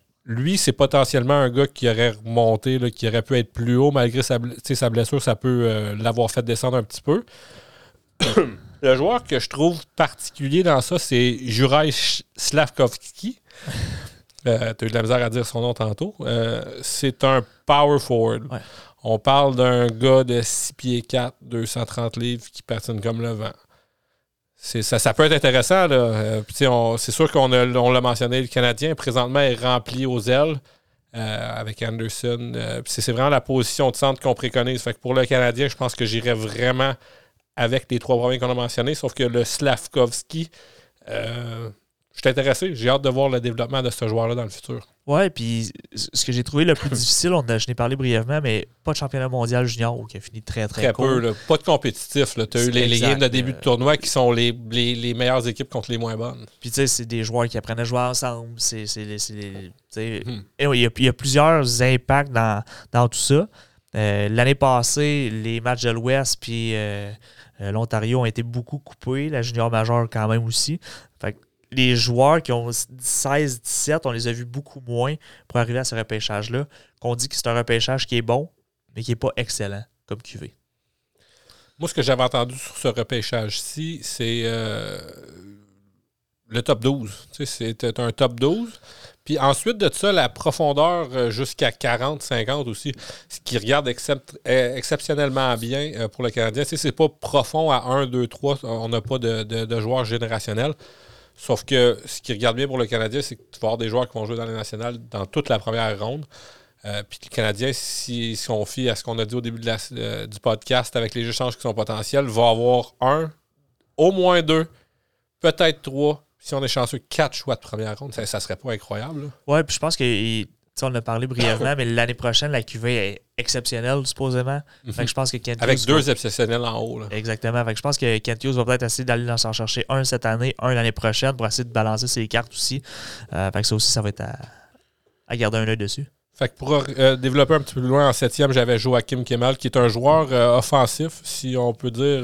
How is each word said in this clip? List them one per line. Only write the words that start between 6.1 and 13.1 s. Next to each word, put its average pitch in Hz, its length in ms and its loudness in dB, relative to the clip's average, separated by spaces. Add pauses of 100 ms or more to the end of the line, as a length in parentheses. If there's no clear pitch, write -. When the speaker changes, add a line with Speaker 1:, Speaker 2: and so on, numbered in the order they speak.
Speaker 1:
fait 120 140 -2
descendre 123 320 0
un 113 80 0
petit - 180 -14
peu. 190 220 2 (960)
<coughs> 117 140 0 (460)
Le 135 140 6
joueur 202 300 2
que 131 160 0
je - 80 -4
trouve 165 320 2 (160)
particulier 147 680 0
dans 151 180 4
ça, 113 200 -2
c'est 123 360 2 (100)
Juraj 131 420 4
Š-, - 340 -2 (140)
Slavkovski. - 1040 -2 (260)